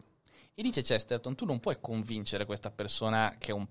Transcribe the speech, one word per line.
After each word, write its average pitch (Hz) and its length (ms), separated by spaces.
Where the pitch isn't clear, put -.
E - 80
dice 226 220
Chesterton, 120 520
tu - 100
non 139 140
puoi 175 220
convincere 107 640
questa 101 260
persona 110 680
che - 140
è - 20
un 101 180